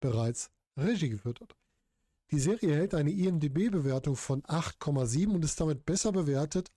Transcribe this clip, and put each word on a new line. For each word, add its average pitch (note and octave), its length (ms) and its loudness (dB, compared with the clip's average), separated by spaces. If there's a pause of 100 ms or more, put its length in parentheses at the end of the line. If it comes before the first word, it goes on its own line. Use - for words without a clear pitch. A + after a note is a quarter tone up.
bereits A#2 500 0 (240)
Regie E3 360 0
geführt A#2+ 280 -6
hat. - 160 -20 (720)
Die D3+ 120 2
Serie F3 340 2
hält F3+ 180 0
eine D3+ 180 2
I F#3 160 2
M F3 120 2
D D3 80 0
B E3+ 220 2
Bewertung C3+ 480 0
von C#3 280 -2
acht - 340 -4
Komma C#3 260 0
sieben D#3+ 280 0
und E3+ 120 2
ist - 160 -2
damit D#3 240 -2
besser G3 260 0
bewertet D#3 640 0